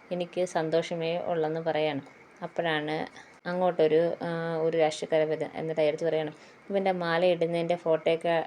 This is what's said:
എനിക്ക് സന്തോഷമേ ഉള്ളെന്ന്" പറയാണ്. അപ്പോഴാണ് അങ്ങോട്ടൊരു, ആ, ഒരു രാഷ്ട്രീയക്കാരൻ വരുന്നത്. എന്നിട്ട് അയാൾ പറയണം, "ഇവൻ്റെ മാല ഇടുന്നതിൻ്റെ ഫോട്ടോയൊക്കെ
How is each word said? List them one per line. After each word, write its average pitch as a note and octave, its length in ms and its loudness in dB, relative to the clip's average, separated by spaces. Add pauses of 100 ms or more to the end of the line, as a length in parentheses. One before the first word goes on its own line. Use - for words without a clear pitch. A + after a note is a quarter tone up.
(100)
എനിക്ക് F3 360 -4
സന്തോഷമേ E3 680 -2 (140)
ഉള്ളെന്ന്" D#3+ 340 -2
പറയാണ്. D3+ 420 0 (400)
അപ്പോഴാണ് D#3 540 -2 (480)
അങ്ങോട്ടൊരു, F3 560 2 (220)
ആ, E3+ 60 -4 (280)
ഒരു D#3+ 220 0
രാഷ്ട്രീയക്കാരൻ D#3 500 2
വരുന്നത്. D#3 280 -4
എന്നിട്ട് D#3+ 240 -2
അയാൾ D3+ 180 4
പറയണം, D#3 360 -2 (300)
"ഇവൻ്റെ G3 280 0
മാല E3+ 320 0
ഇടുന്നതിൻ്റെ E3+ 520 2
ഫോട്ടോയൊക്കെ E3 580 0 (120)